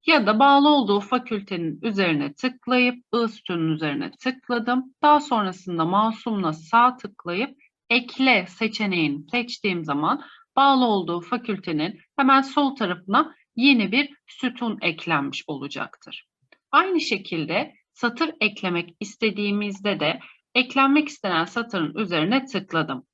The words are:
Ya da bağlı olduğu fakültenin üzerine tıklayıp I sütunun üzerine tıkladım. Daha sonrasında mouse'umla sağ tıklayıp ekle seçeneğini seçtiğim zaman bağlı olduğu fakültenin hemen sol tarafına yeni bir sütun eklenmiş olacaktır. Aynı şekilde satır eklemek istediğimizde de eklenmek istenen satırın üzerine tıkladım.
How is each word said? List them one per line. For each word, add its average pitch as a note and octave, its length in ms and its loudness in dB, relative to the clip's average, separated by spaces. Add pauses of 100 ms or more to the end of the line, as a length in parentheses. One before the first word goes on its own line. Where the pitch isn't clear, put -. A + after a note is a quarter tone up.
Ya D4 200 4
da G#3+ 120 2
bağlı C#4 300 6
olduğu G#3 320 4
fakültenin G3 800 -4
üzerine E3+ 520 0
tıklayıp B3 600 0
I A#3 340 -4
sütunun E3+ 440 -4
üzerine D3+ 380 -4
tıkladım. B3 920 -4
Daha D4 180 6
sonrasında F#3 640 -2
mouse'umla G#3 680 0
sağ A#3 440 2
tıklayıp G3+ 540 -8 (400)
ekle A#3+ 580 2
seçeneğini F3+ 840 -2
seçtiğim G#3+ 540 -4
zaman D#3 380 -2 (340)
bağlı C4+ 280 6
olduğu F3 360 0
fakültenin F3+ 800 -4 (160)
hemen C4+ 240 4
sol C4+ 360 0
tarafına G#3 580 0 (220)
yeni A#3 360 4
bir C#4+ 180 0 (160)
sütun A#3+ 540 -6
eklenmiş D#3+ 680 -4
olacaktır. - 800 -12 (440)
Aynı E4+ 300 2
şekilde F3+ 720 -4 (180)
satır B3 380 -2 (100)
eklemek F#3 600 -4
istediğimizde G3+ 1000 -4
de D#3 200 -2 (340)
eklenmek C#4 540 2
istenen F3 360 -2
satırın F3 500 -4
üzerine F#3+ 500 0
tıkladım. D#3+ 680 -4